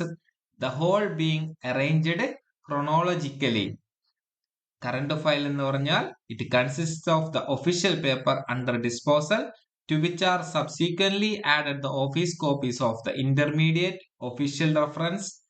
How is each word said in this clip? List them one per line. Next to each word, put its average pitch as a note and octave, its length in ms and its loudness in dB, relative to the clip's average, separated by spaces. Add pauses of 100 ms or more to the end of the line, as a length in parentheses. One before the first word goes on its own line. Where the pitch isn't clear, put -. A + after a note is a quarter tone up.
(600)
the B2+ 100 -2
whole F3+ 400 2
being D#3+ 340 0 (160)
arranged D#3 600 2 (420)
chronologically. C#3+ 1000 0 (1160)
കറന്റ് C3+ 360 -4
ഫയൽ D3 280 2
എന്ന് C#3+ 180 -2
പറഞ്ഞാൽ C#3 400 0 (240)
it A2 200 -8
consists C#3 600 0
of D#3+ 220 4
the - 160 -2
official F3 500 2
paper C3+ 400 0 (120)
under B2 300 -2
disposal D3 640 2 (460)
to D#3 80 2
which E3+ 260 0
are F3+ 200 2
subsequently G3 880 0 (120)
added D3 340 2
the C3+ 160 -4
office C#3 420 0
copies C#3 440 0
of A2+ 220 0
the - 120 -4
intermediate D#3 840 2 (240)
official C#3+ 500 -2
reference E3 520 0 (240)